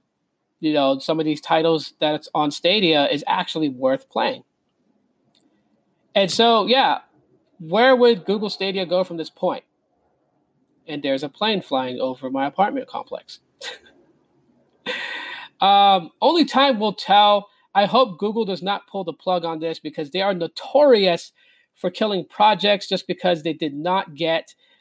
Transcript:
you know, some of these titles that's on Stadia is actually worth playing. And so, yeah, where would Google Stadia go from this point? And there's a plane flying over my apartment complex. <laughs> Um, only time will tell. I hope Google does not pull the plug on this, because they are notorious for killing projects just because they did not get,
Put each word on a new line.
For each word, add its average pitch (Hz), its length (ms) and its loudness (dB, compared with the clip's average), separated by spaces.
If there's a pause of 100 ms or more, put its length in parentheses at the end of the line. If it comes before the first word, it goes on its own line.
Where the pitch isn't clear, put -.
(600)
you 156 140 -2
know, 135 260 0
some 160 220 -2
of 156 40 -2
these 151 140 -2
titles 160 600 0
that's 151 340 -2
on 151 160 0
Stadia 170 560 2
is 147 200 -4
actually 165 420 -2
worth 131 400 -4
playing. - 340 -4 (1700)
And 196 160 2
so, 220 380 2
yeah, 226 320 2 (600)
where 220 360 4
would 240 300 4
Google 202 240 -2
Stadia 190 360 -6
go 180 200 0
from 170 100 -12
this 160 140 -10
point? - 340 -6 (1200)
And 147 160 -10
there's 135 220 -2
a 143 60 -6
plane 208 320 -2
flying 127 400 -4
over 131 280 -6
my 135 160 -4
apartment 202 440 -2
complex. - 500 -14 (220)
<laughs> - 80 -14 (1900)
Um, 196 520 4 (100)
only 302 240 4
time 269 340 2
will 208 140 -2
tell. 208 560 4 (240)
I 202 120 2
hope 214 340 2
Google 214 260 -2
does 180 160 -6
not 196 240 -6
pull 196 180 -8
the 170 80 -10
plug 180 320 -4
on 165 160 -6
this, 160 200 -6
because 151 320 -10
they 185 100 -4
are 196 140 0
notorious 190 960 2 (420)
for - 160 -6
killing 202 360 -2
projects 208 640 2
just 185 200 -6
because 175 340 -2
they 156 120 -4
did 151 200 -6
not 180 400 -4
get, 160 400 -4 (280)